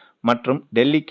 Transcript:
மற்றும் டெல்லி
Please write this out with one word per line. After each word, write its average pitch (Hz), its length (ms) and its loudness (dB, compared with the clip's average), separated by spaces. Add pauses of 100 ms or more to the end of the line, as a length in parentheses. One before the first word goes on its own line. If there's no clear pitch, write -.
(240)
மற்றும் 120 460 -2
டெல்லி 143 420 2